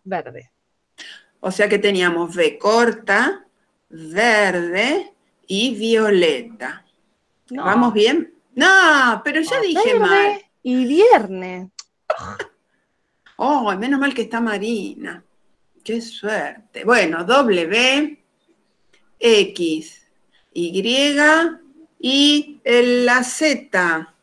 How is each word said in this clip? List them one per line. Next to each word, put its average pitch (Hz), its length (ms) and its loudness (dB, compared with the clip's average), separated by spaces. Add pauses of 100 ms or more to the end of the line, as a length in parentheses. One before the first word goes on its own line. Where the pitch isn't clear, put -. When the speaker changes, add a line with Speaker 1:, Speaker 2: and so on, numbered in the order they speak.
Speaker 1:
verde. 156 480 -10 (880)
Speaker 2:
O 190 120 -6
sea 208 160 0
que 202 100 0
teníamos 180 580 -2
V - 220 0
corta, 226 880 0 (440)
verde 190 1200 -2 (340)
y 220 300 -4
violeta. 175 1080 0 (640)
Speaker 1:
No. 254 140 -10
Speaker 2:
¿Vamos 226 300 2
bien? 254 400 0 (220)
No, 294 680 4
pero 294 160 -2
ya 381 160 -4
Speaker 1:
No, 494 60 0
Speaker 2:
dije 392 300 0
Speaker 1:
verde 466 60 2
Speaker 2:
mal. 403 420 2 (240)
Speaker 1:
y 254 220 -2
viernes. 190 840 2 (1700)
Speaker 2:
Oh, 247 400 0
menos 262 240 -2
mal 277 140 -2
que 233 80 -4
está 233 180 -6
Marina. 202 840 -6 (640)
Qué 233 160 -6
suerte. - 840 -10
Bueno, 175 400 2
W, 247 960 0 (1000)
X, 180 840 0 (500)
Y 175 300 -4 (1160)
y 294 640 0
el, 247 420 2
la 247 160 2
Z. 185 880 -2 (100)